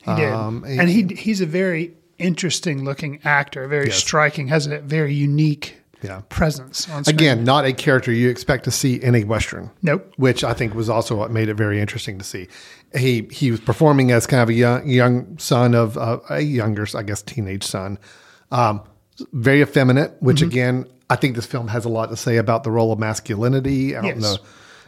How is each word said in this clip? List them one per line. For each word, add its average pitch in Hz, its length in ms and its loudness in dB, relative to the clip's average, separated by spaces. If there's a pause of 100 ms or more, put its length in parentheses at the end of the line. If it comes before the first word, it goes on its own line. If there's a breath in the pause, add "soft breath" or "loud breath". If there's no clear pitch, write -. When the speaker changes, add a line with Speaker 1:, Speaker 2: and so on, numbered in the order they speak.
Speaker 1:
He - 120 -2
did. 151 160 0
Speaker 2:
Um, 110 340 -6
Speaker 1:
And 135 240 2
he, 208 140 4 (120)
he's 214 260 -2
a 180 40 0
very 170 480 -2 (240)
interesting 165 680 -2
looking 139 380 -8
actor, 143 440 -2
very 143 200 0
Speaker 2:
Yes. 101 100 -2
Speaker 1:
striking, 151 500 0
has 151 200 0
a 147 120 -8
very 147 340 -2
unique 147 600 0 (260)
Speaker 2:
Yeah. 98 280 -12
Speaker 1:
presence 147 600 -4
on 147 140 -8
screen. 151 140 2
Speaker 2:
Again, 135 260 4
not 135 220 2
a 131 80 0
character 131 380 0
you 120 180 2
expect 127 340 -2
to 131 80 -4
see 131 240 0
in 123 180 2
a 117 120 4
Western. 101 440 -4 (140)
Speaker 1:
Nope. 175 340 -2
Speaker 2:
Which 127 260 2
I 120 100 -2
think 113 200 -4
was 113 160 -4
also 117 260 -2
what 107 140 -4
made 110 200 0
it 107 60 -4
very 104 260 0
interesting 101 360 -6
to 95 60 -14
see. 92 240 -12 (480 loud breath)
He, 123 360 0
he 131 200 0
was 110 80 -2
performing 135 520 4
as 120 140 4
kind 131 160 4
of 113 80 4
a 117 40 2
young, 120 340 2
young 123 500 2
son 120 380 2
of, 117 220 2
uh, 117 220 -4 (100)
a 147 100 -2
younger, 110 560 -2
I 117 80 -6
guess, 101 180 -6
teenage 98 440 -8
son. 98 340 -8 (520 soft breath)
Um, 110 300 0 (520)
very 135 280 4
effeminate, 135 600 4
which 147 160 4
Speaker 1:
Mm-hmm. 165 100 4
Speaker 2:
again, 127 380 0 (240)
I 127 60 2
think 127 200 0
this 117 100 -6
film 120 240 -6
has 113 160 -4
a 120 40 -4
lot 113 200 -2
to 110 80 -10
say 117 200 0
about 113 260 2
the 113 80 -2
role 113 200 4
of 110 80 0
masculinity 131 960 0
out 120 100 -6
in 123 160 -4
Speaker 1:
Yes. 101 160 -2 (500 loud breath)